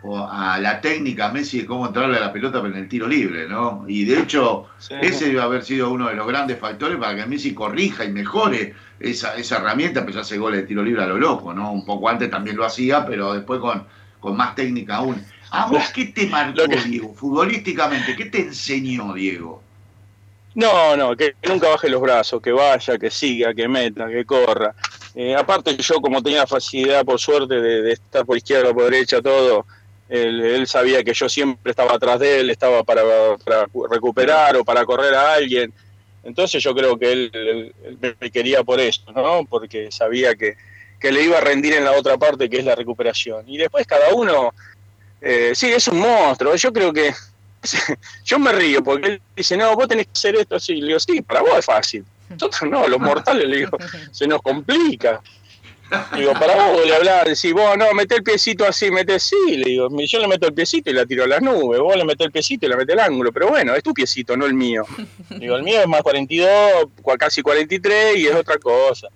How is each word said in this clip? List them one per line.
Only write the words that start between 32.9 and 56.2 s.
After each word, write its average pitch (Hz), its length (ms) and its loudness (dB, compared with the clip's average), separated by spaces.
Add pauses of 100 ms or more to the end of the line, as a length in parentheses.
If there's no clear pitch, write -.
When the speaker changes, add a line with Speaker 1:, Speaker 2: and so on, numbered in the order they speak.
Speaker 2:
para 110 220 2 (220)
recuperar 131 680 2
o 120 80 2
para 120 200 2
correr 131 300 2
a 147 200 4
alguien. 127 380 0 (520)
Entonces 160 380 -2
yo 131 120 0
creo 127 240 0
que 123 140 2
él, 127 200 -2
él, 113 420 -6 (100)
él 123 360 -10
me 120 100 -10
quería 123 340 0
por 127 160 2
eso, 117 320 -2
¿no? 147 360 0
Porque 107 440 -6
sabía 120 420 0
que, 104 220 -4 (420)
que 135 140 0
le 143 100 4
iba 165 160 4
a - 20 4
rendir 143 340 2
en 147 100 2
la 135 80 4
otra 135 260 4
parte, 135 320 2
que 123 80 -2
es 131 60 -2
la 127 100 2
recuperación. 117 760 -4
Y 139 80 -12
después 165 300 -2
cada 151 280 4
uno, 160 380 2 (680)
eh, 120 340 2
sí, 254 140 -2
es 233 180 2
un 175 140 0
monstruo. 170 560 4
Yo 247 160 0
creo 190 200 2
que, 151 220 0 (480)
<laughs> - 600 -8
yo 262 140 0
me 269 140 4
río 151 300 2
porque 139 240 0
él 202 160 -2 (140)
dice, 180 200 -2
"No, 220 200 4
vos 254 100 2
tenés 226 200 0
que - 80 -20
hacer 208 220 0
esto 208 200 0
así". 165 240 -4
Le 147 80 -4
digo, 156 120 2
"Sí, 330 220 0
para 123 200 0
vos 160 160 4
es - 60 0
fácil. 107 400 0 (240)
Nosotros 170 420 -4
no, 277 180 2
los - 120 2
mortales", 151 480 0
le 139 100 0
digo, 139 200 -4
Speaker 3:
<laughs> - 340 -14
Speaker 2:
"se 143 140 -2
nos 151 160 0
complica". 147 800 0 (960)
Digo, 139 180 2